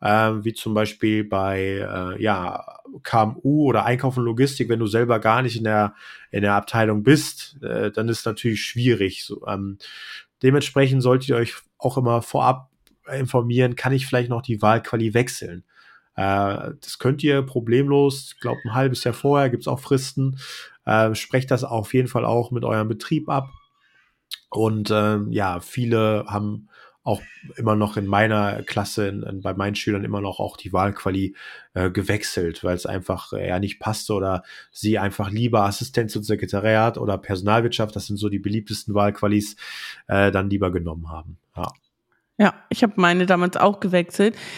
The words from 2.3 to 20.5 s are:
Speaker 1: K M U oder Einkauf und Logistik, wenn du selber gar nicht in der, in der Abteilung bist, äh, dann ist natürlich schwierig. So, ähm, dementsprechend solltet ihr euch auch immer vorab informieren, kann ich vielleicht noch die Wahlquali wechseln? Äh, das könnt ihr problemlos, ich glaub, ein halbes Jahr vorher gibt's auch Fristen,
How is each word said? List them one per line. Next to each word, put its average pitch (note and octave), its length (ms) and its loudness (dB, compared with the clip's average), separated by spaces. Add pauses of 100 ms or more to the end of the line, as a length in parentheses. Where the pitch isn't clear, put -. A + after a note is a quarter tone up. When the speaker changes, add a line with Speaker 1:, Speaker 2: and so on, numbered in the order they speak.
Speaker 1:
K A2+ 220 2
M A2+ 180 -2
U D3 240 4
oder A2 180 4
Einkauf B2 320 0
und B2 80 0
Logistik, A#2 460 0
wenn A2+ 100 2
du A2+ 60 0
selber A2+ 340 2
gar A2+ 220 4
nicht A#2+ 160 -2
in A2+ 60 -2
der, G#2+ 300 2 (360)
in G#2 100 -2
der G2+ 140 4
Abteilung G#2+ 480 2
bist, - 600 2
äh, G#2+ 280 -2
dann A2 180 -2
ist A2 160 -4
natürlich A2 400 -2
schwierig. A2+ 600 0
So, - 220 -12
ähm, G2 300 -6 (640)
dementsprechend C3+ 640 4
solltet C3 240 4
ihr C3 80 2
euch A#2 180 -2 (240)
auch B2+ 180 -2
immer A#2 240 2
vorab C3 480 0 (480)
informieren, B2 600 0
kann B2+ 160 -2
ich C3+ 140 0
vielleicht B2 220 0
noch A#2+ 140 -2
die A2 180 -4
Wahlquali A2+ 540 2
wechseln? G#2 480 -2 (540)
Äh, G2 640 0
das - 180 -14
könnt C#3 240 0
ihr C#3 200 2
problemlos, C3+ 920 2
ich - 60 -20
glaub, A#2+ 240 -4
ein A2 100 -4
halbes C3 300 0
Jahr A#2 100 0
vorher C#3 360 4
gibt's A#2+ 180 -2
auch B2+ 120 -2
Fristen, C3+ 580 -2 (460)